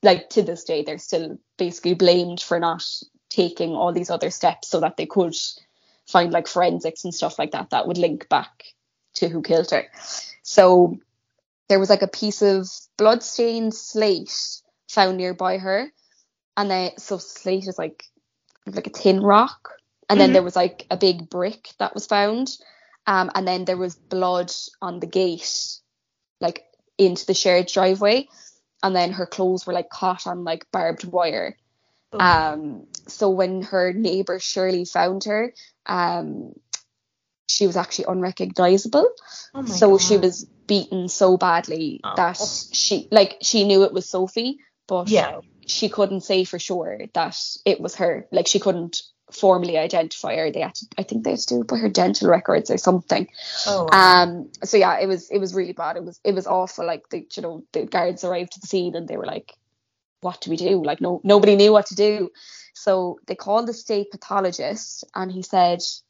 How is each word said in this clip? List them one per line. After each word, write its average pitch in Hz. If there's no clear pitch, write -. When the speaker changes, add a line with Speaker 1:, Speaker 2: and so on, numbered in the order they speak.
Speaker 1:
like, 185
to 208
this 165
day, 151
they're 156
still 160
basically 175
blamed 175
for 170
not 170
taking 170
all 175
these 180
other 165
steps -
so 165
that 160
they -
could 170
find, 175
like, 170
forensics 175
and 175
stuff -
like 151
that -
that 131
would 175
link 170
back -
to 175
who 165
killed 165
her. 151
So 180
there 196
was, 190
like, 202
a 190
piece 208
of 190
bloodstained 226
slate 214
found 190
nearby 185
her, 196
and 202
then, 185
so -
slate 190
is, 180
like, 160
like, 196
a -
thin 190
rock, 208
and 202
then 196
Speaker 2:
Mm-hmm. 185
Speaker 1:
there 185
was, 180
like, 180
a 180
big 175
brick 185
that 202
was 202
found, 214
um, 185
and 190
then 185
there 185
was 180
blood 180
on 180
the 175
gate, -
like, 170
into 185
the 196
shared 180
driveway, 202
and 190
then 180
her 190
clothes 185
were, 180
like, 175
caught 180
on, 180
like, 165
barbed 170
wire. 170
Speaker 2:
Oh. 214
Speaker 1:
Um, 156
so -
when 185
her 185
neighbour 190
Shirley 185
found 180
her, 214
um, 170
she -
was 185
actually -
unrecognisable. 185
Speaker 2:
Oh 277
my 254
Speaker 1:
So 196
she 202
Speaker 2:
God. 185
Speaker 1:
was 180
beaten 190
so 185
badly 170
Speaker 2:
Oh. -
Speaker 1:
that 175
she, -
like, 202
she 214
knew 196
it -
was 185
Sophie, 226
but 185
Speaker 2:
Yeah. 160
Speaker 1:
she -
couldn't 196
say 185
for 180
sure 175
that 170
it 196
was -
her. 170
Like, 175
she 196
couldn't 175
formally 175
identify 165
her. 160
They -
had 175
to, -
I 196
think 220
they -
had 247
to -
do 240
it 226
by 240
her 220
dental 190
records 170
or -
something. 185
Speaker 2:
Oh, 190
wow. 185
Speaker 1:
Um, 175
so 214
yeah, 185
it 190
was, 185
it 202
was 185
really 180
bad. 165
It 165
was, 175
it 196
was 185
awful. 185
Like, 165
the, 170
you -
know, 165
the -
guards 175
arrived 175
at 185
the -
scene 180
and 170
they -
were -
like, -
"What 180
do 147
we 165
do?" 180
Like, 147
no, 180
nobody 202
knew 202
what 208
to 185
do. 208
So 185
they 185
called 220
the 233
state 202
pathologist 190
and 185
he 185
said 175